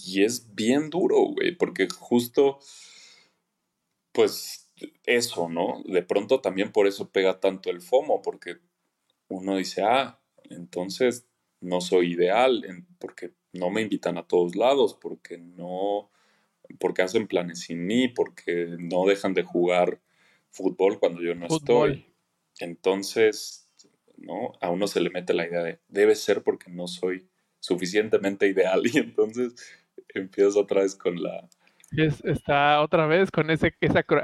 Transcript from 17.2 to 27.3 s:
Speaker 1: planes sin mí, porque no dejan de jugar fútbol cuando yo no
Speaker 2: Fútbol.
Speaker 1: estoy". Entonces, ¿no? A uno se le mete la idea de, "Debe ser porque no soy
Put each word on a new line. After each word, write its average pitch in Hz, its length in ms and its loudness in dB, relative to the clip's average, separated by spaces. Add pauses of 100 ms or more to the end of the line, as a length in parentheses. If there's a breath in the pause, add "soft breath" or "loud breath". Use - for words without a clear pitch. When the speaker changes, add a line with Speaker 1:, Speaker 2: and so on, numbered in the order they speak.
Speaker 1:
planes 87 340 -4
sin 85 260 -8
mí, 120 220 2
porque 87 680 -4
no 90 300 0
dejan 98 260 2
de 90 100 0
jugar 90 580 2 (500)
fútbol 95 480 0
cuando 87 240 0
yo 85 100 -2
no 85 140 -10
Speaker 2:
Fútbol. 151 460 2
Speaker 1:
estoy". - 200 -14 (460)
Entonces, 98 1040 0 (540)
¿no? 104 440 -10
A 92 100 -2
uno 95 160 0
se 95 120 0
le 87 120 0
mete 90 220 -4
la 85 140 -2
idea 85 160 -4
de, 82 160 -8 (100)
"Debe 104 260 4
ser 101 280 -2
porque 98 280 -4
no 87 160 -8
soy 92 400 -6 (320)